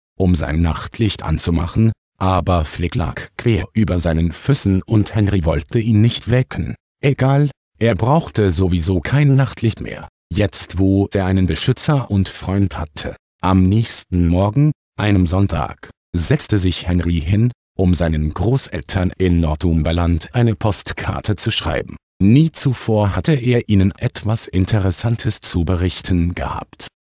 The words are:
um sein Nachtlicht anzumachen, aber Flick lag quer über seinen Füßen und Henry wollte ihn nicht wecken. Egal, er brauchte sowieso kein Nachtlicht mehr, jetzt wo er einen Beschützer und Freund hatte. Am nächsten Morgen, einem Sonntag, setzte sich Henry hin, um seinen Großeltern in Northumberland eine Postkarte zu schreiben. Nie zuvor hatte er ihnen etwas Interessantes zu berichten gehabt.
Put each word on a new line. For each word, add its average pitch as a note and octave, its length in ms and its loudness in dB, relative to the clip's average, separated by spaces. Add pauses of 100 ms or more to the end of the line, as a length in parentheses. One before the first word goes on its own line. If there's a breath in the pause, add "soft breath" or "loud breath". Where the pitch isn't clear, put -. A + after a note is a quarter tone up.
(180)
um F#2 160 2
sein D#2 280 -2
Nachtlicht E2 600 -2
anzumachen, F2 680 0 (260)
aber F2+ 480 0
Flick E2+ 300 -4
lag - 260 -4 (160)
quer G#2 360 0
über F#2+ 260 0
seinen E2 320 0
Füßen G2 500 0
und G#2+ 320 0
Henry G2 320 0
wollte D#2+ 340 -2
ihn G#2+ 220 2
nicht A#2 300 0
wecken. B2 440 -2 (260)
Egal, C#3 480 2 (280)
er A2+ 180 2
brauchte A2 560 2
sowieso F2 480 0
kein C#3 360 2
Nachtlicht A2+ 460 0
mehr, - 260 -12 (260)
jetzt F#2+ 440 -2
wo F#2+ 360 4
er F#2+ 120 0
einen F#2+ 200 2
Beschützer B2+ 640 0
und G2 200 0
Freund G2 480 -2
hatte. - 380 -8 (260)
Am F#2 280 4
nächsten F#2 580 0
Morgen, G#2 440 2 (260)
einem G2+ 300 2
Sonntag, F2 600 -2 (240)
setzte F2 440 0
sich F#2 300 -2
Henry F2 340 0
hin, G#2 300 2 (260)
um F2+ 160 4
seinen D#2 400 0
Großeltern F#2 840 -2
in F2 220 2
Northumberland E2 960 0
eine A#2 200 2
Postkarte - 840 -4
zu - 120 -4
schreiben. - 460 -4 (260)
Nie C#3 300 6
zuvor G#2+ 640 0
hatte A#2+ 160 -2
er B2 380 0
ihnen G2 280 4
etwas - 500 -4
Interessantes G2+ 920 -2
zu - 240 -2
berichten F2 720 -2
gehabt. - 520 -10 (180)